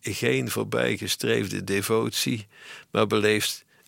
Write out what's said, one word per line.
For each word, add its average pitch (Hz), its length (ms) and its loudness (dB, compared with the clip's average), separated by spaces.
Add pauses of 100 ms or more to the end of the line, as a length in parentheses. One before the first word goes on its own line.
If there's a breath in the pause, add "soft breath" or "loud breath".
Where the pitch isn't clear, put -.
geen 120 500 -2
voorbijgestreefde 110 1120 0
devotie, 110 840 0 (440 loud breath)
maar 107 160 2
beleeft 107 580 2 (240 soft breath)